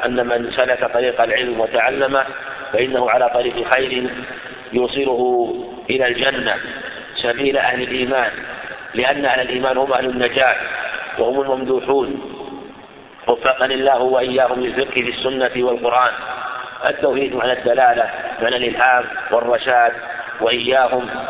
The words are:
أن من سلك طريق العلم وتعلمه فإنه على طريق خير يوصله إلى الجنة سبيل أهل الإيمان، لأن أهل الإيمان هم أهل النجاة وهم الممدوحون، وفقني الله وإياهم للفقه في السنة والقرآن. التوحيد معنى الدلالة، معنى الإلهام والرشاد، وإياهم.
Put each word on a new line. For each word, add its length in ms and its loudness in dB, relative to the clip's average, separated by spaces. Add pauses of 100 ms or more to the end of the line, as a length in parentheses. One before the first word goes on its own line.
أن 220 0
من 240 0
سلك 420 2
طريق 280 2
العلم 380 2
وتعلمه 680 2 (480)
فإنه 360 2
على 200 4
طريق 260 0 (200)
خير 340 -2 (640)
يوصله 800 0 (360)
إلى 180 2
الجنة 480 0 (600)
سبيل 420 0
أهل 240 0
الإيمان، 500 0 (640)
لأن 320 0
أهل 160 2
الإيمان 360 0
هم 160 2
أهل 120 2
النجاة 500 2 (640)
وهم 220 2
الممدوحون، 800 0 (1120)
وفقني 420 2
الله 280 4
وإياهم 580 2
للفقه 420 -2
في 80 -2
السنة 560 0
والقرآن. 460 2 (720)
التوحيد 500 0
معنى 180 0
الدلالة، 560 4 (320)
معنى 140 0
الإلهام 480 2 (280)
والرشاد، 600 4 (500)
وإياهم. 680 2 (200)